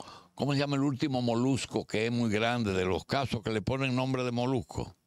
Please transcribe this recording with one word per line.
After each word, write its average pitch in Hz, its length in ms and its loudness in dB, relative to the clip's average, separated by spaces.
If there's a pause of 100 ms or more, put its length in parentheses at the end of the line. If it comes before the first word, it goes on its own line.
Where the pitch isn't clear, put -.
(360)
¿cómo 143 160 0
se 135 80 2
llama 143 160 0
el 135 80 2
último 135 380 0
molusco 120 680 0
que 110 200 0
es 120 40 -2
muy 120 180 2
grande, 110 440 2
de 92 100 2
los 90 220 0
casos 127 360 -2
que 110 100 -4
le 107 100 0
ponen 131 340 -2
nombre 131 300 0
de 123 60 -2
molusco? 120 760 -2